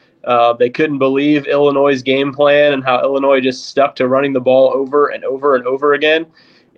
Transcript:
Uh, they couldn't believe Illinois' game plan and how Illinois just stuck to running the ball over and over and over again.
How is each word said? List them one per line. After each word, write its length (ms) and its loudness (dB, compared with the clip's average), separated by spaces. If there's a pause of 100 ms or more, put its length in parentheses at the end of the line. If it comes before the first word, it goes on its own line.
(260)
Uh, 280 2
they 160 0
couldn't 300 -2
believe 480 0
Illinois' 560 0
game 300 -2
plan 400 2
and 100 -4
how 180 0
Illinois 380 0
just 300 -4
stuck 260 -2
to 140 -2
running 240 0
the 80 -2
ball 340 4
over 320 0
and 160 -10
over 320 -2
and 100 -4
over 280 -2
again. 340 0 (500)